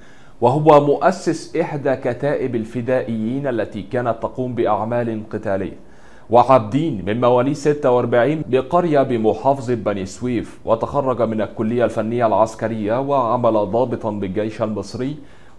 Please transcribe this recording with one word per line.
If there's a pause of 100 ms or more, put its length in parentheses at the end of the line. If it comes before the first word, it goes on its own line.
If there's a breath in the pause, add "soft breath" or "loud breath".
(420 loud breath)
وهو
مؤسس
إحدى
كتائب
الفدائيين
التي
كانت
تقوم
بأعمال
قتالية. (520 loud breath)
وعابدين
من
مواليد
ستة
وأربعين
بقرية
بمحافظة
بني
سويف،
وتخرج
من
الكلية
الفنية
العسكرية
وعمل
ضابطا
بالجيش
المصري، (440 loud breath)